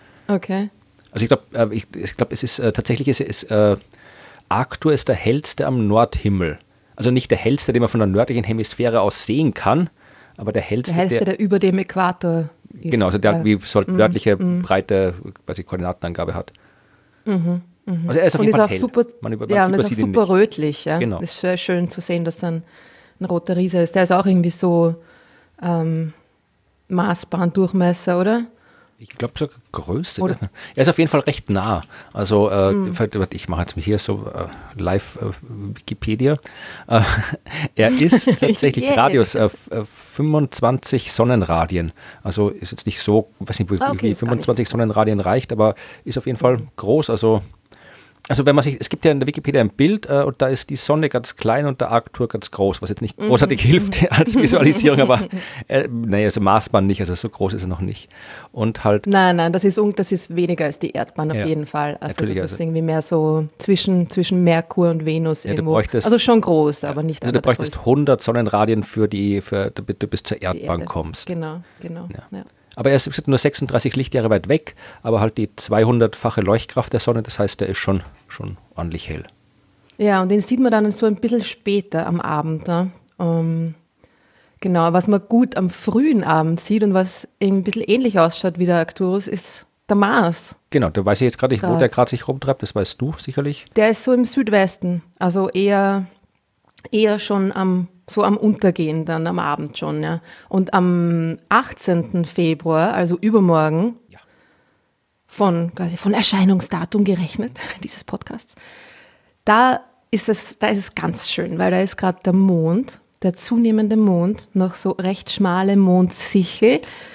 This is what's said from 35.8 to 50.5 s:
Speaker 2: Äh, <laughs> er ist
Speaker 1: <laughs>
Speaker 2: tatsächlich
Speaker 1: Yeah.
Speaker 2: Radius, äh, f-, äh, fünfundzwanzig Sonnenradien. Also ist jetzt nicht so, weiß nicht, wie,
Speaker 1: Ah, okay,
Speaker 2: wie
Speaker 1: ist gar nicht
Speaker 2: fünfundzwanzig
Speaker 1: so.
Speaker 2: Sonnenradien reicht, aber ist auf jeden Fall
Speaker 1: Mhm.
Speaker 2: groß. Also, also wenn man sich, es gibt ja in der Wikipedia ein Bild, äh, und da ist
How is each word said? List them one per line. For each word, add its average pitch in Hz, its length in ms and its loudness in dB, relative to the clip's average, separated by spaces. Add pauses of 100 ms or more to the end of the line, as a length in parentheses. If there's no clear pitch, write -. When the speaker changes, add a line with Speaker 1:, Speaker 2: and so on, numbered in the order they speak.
Speaker 2:
Äh, - 140 4 (400)
<laughs> - 340 -8
er 110 140 4 (100)
ist 175 260 4
Speaker 1:
<laughs> - 140 2
Speaker 2:
tatsächlich 196 460 2
Speaker 1:
Yeah. 277 120 2
Speaker 2:
Radius, 127 360 4
äh, 110 120 2
f-, - 260 -6
äh, 110 140 -6
fünfundzwanzig 139 1300 -2
Sonnenradien. 85 800 0 (280)
Also 101 280 0
ist - 220 -8
jetzt - 140 -12
nicht - 160 -4
so, - 280 2 (100)
weiß - 180 -6
nicht, 98 140 -4
wie, 95 100 -2
Speaker 1:
Ah, 277 100 0
okay, - 0 -
Speaker 2:
wie - 20 -2
Speaker 1:
ist - 80 -6
gar 233 60 0
nicht 208 120 -2
Speaker 2:
fünfundzwanzig 117 500 -2
Speaker 1:
so. - 40 -6
Speaker 2:
Sonnenradien 107 460 2
reicht, 104 320 -2
aber 107 220 2 (320)
ist 120 140 -6
auf - 80 -6
jeden 123 100 -4
Fall 123 200 2
Speaker 1:
Mhm. 110 180 -8
Speaker 2:
groß. 139 340 0
Also, 113 320 2 (880)
also 131 160 0
wenn 143 100 6
man 123 80 4
sich, 135 160 -4
es - 80 -4
gibt - 160 -6
ja 160 80 6
in 143 80 0
der 131 80 -2
Wikipedia 139 320 -2
ein 107 120 2
Bild, 196 360 2
äh, 143 160 2
und 139 180 -4
da 131 60 4
ist 131 220 -4